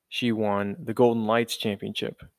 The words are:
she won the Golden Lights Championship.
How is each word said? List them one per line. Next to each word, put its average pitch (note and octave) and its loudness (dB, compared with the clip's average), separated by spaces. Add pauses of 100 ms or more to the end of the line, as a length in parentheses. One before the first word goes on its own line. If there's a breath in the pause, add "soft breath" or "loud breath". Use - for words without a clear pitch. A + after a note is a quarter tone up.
she A#2+ -2
won G2+ 0
the A2 -6
Golden A#2 4
Lights A#2 0
Championship. G#2+ -6 (160)